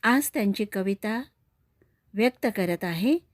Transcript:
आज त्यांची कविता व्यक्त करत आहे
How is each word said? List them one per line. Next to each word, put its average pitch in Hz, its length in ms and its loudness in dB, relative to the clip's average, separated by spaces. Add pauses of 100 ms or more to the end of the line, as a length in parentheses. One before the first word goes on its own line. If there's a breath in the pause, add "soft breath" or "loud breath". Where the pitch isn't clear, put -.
आज 254 320 2
त्यांची 220 380 0
कविता 202 500 -2 (920)
व्यक्त 240 320 0 (100)
करत 175 280 -2
आहे 190 340 0 (160)